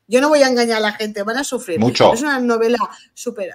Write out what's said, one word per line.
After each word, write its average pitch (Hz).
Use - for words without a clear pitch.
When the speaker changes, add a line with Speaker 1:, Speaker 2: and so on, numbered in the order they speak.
Speaker 1:
Yo 247
no 294
voy 294
a 262
engañar 240
a 220
la 208
gente, 214
van 226
a 285
sufrir. 233
Speaker 2:
Mucho. -
Speaker 1:
Es 233
una 285
novela 233
súper, 208